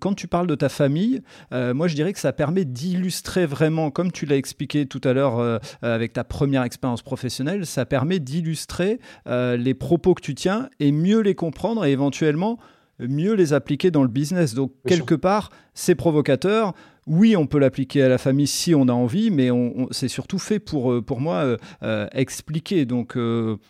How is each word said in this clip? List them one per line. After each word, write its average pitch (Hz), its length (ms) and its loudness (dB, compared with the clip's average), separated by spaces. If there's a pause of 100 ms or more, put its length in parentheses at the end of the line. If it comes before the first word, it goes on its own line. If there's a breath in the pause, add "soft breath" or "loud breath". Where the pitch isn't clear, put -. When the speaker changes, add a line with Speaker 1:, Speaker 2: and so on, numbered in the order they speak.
Speaker 1:
quand 196 140 0
tu 170 120 -10
parles 175 220 0
de 147 80 0
ta - 120 2
famille, 180 540 0 (300 loud breath)
euh, 123 200 0
moi, 147 140 0
je 165 80 -2
dirais 151 180 -2
que 202 60 -10
ça 139 140 0
permet 160 320 0
d'illustrer 175 840 -2
vraiment, 156 460 0
comme 180 180 -2
tu - 160 -8
l'as 143 120 2
expliqué 143 480 -4
tout 131 180 -8
à 135 80 2
l'heure, 127 260 2
euh, 117 200 0 (260 loud breath)
euh, 117 100 0
avec 113 200 -2
ta 120 100 -4
première 139 400 0
expérience 120 380 -4
professionnelle, 135 600 -6
ça - 220 -4
permet 147 320 0
d'illustrer, 165 800 -4 (300 loud breath)
euh, 123 280 0
les 123 180 0
propos 165 400 2
que - 80 -12
tu 143 120 -6
tiens 214 340 -2 (120)
et 147 100 4
mieux 180 300 4
les 196 160 2
comprendre 185 480 -2
et 139 80 4
éventuellement 151 680 0 (400 soft breath)
mieux 147 360 -2
les 175 180 4
appliquer 151 400 2
dans 147 100 4
le 131 60 4
business. 143 460 0
Donc, 131 180 -2 (120)
Speaker 2:
Bien 180 120 4
Speaker 1:
quelque 160 180 0
Speaker 2:
sûr. 151 60 0
Speaker 1:
part, 196 300 0 (240 soft breath)
c'est - 200 2
provocateur. 170 800 2 (320 soft breath)
Oui, 202 300 6
on 156 100 2
peut 147 120 2
l'appliquer 139 440 2
à 131 60 6
la 127 100 4
famille 139 300 2
si - 260 0
on 135 140 6
a 123 40 2
envie, 123 380 0
mais 135 200 2
on, 123 280 0
on, 127 140 -2
c'est 123 160 -4
surtout - 320 -6
fait 214 180 -2
pour, 131 340 -2
euh, 120 80 0
pour 117 200 -4
moi, 165 160 -2
euh, 135 200 0 (280 loud breath)
euh, 107 280 -2
expliquer. 156 760 -2
Donc, 123 300 -4
euh, 117 400 -2 (140)